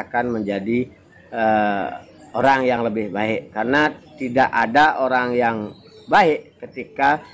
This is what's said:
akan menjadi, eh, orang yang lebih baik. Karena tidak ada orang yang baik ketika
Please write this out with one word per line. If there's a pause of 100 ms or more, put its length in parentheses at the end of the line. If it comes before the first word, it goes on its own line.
akan
menjadi, (480)
eh, (520)
orang
yang
lebih
baik.
Karena (240)
tidak
ada
orang
yang (320)
baik
ketika (140)